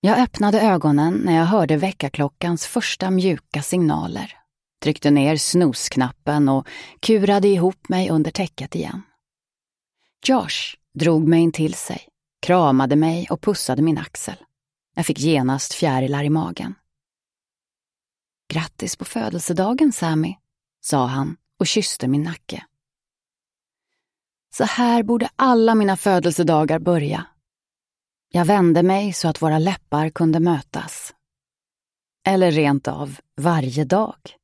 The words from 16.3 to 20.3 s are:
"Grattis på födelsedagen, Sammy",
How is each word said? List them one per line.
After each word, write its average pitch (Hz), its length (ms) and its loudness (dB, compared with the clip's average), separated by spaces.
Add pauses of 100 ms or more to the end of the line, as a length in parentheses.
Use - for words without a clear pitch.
"Grattis 160 420 -8
på - 100 -14
födelsedagen, 214 880 0
Sammy", 165 440 -2 (440)